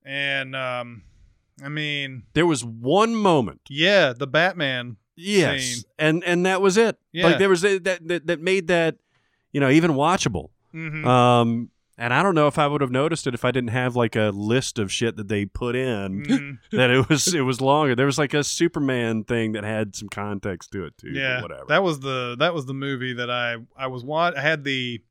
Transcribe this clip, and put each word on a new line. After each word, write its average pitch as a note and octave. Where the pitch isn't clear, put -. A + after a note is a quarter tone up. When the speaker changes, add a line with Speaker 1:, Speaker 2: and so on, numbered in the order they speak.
Speaker 1:
And, C#3
um, B2
I C#3
mean C#3+
Speaker 2:
There D#3+
was C#3
one C3+
moment. D#3+
Speaker 1:
Yeah, D#3+
the B2
Batman C3+
Speaker 2:
Yes. E3
Speaker 1:
scene. B2
Speaker 2:
And, D#3
and F3
that F#3+
was F#3+
it. A3+
Speaker 1:
Yeah. E3+
Speaker 2:
Like, E3
there G3
was F3+
a, G3
that, F3
that, E3
that E3
made F#3
that, E3+
you C#3+
know, C#3
even D#3+
watchable. C#3
Speaker 1:
Mm-hmm. D#3
Speaker 2:
Um, A#2+
and A#2+
I D3
don't F#3+
know D3+
if C#3+
I D3+
would D3
have C3+
noticed D3
it B2+
if -
I B2+
didn't B2
have, B2+
like, A#2+
a G#2+
list G#2+
of G2+
shit A#2
that G#2
they G#2
put A#2+
in G2+
Speaker 1:
Mm-hmm. C#3+
Speaker 2:
<laughs> -
that B2+
it B2+
was, D#3
it D3+
was B2+
longer. C#3
There C3
was, C#3
like, D3
a D3
Superman B2+
thing A2+
that G#2
had G#2+
some G#2
context G2+
to F#2+
it D2+
too. -
But C#3
Speaker 1:
Yeah, C3
Speaker 2:
whatever. C#2
Speaker 1:
that D#3+
was D#3+
the, B2+
that E3+
was D3
the C3
movie C3+
that A#2+
I, A#2+
I C3
was B2+
wa-, D#3
I C#3
had D3+
the B2+